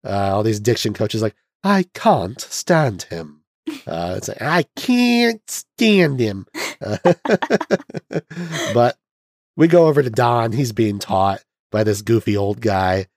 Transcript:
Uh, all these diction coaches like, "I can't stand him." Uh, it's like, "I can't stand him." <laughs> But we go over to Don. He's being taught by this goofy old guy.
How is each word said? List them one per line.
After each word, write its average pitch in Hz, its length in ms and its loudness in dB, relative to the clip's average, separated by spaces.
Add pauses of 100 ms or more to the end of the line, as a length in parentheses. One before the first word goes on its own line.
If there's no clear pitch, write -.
Uh, 98 280 -2
all 104 100 0
these 107 160 -2
diction 110 340 -2
coaches 110 280 -4
like, 110 120 -4 (300)
"I 190 300 2
can't 131 460 0
stand 143 640 0
him." 80 360 -12 (460)
Uh, 85 300 -6
it's - 120 -8
like, - 140 -10
"I 156 220 0 (120)
can't 240 640 2 (100)
stand 175 680 2
him." 98 260 -2 (340)
<laughs> - 60 -10 (1900)
But 120 220 2 (600)
we 160 120 4
go 170 200 8
over 143 140 4
to 127 80 -2
Don. 120 420 2
He's 120 200 -2
being 104 260 0
taught 98 440 0 (300)
by 107 120 2
this 104 180 0
goofy 104 340 0
old 101 240 -2
guy. 95 460 0 (100)